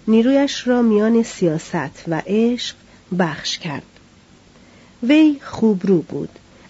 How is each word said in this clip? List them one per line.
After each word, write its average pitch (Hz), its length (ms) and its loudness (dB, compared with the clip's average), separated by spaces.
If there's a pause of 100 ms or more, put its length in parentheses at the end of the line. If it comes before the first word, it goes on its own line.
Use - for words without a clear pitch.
نیرویش 262 580 2
را 247 160 2
میان 226 400 2
سیاست 160 840 -4
و 160 180 -4
عشق 233 500 -2 (420)
بخش - 400 -4
کرد. 147 240 -10 (1200)
وی 294 400 4
خوبرو 190 600 0
بود، - 260 -10 (420)